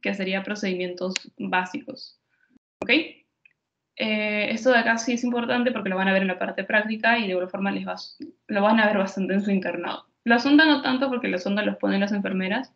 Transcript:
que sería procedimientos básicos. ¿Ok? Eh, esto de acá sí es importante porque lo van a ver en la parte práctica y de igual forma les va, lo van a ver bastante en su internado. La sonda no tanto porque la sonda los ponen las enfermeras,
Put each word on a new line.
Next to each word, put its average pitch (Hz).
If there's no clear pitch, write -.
que 196
sería 190
procedimientos 185
básicos. -
¿Ok? -
Eh, 214
esto 226
de 240
acá 226
sí 240
es 240
importante 240
porque 196
lo 185
van 190
a 190
ver 190
en 190
la 185
parte 190
práctica 220
y 226
de 196
igual 180
forma 196
les 190
va, 185
lo 208
van 220
a 214
ver 208
bastante 190
en 202
su 202
internado. 175
La 233
sonda 294
no 285
tanto 262
porque 240
la 180
sonda 202
los 202
ponen 196
las 208
enfermeras, 190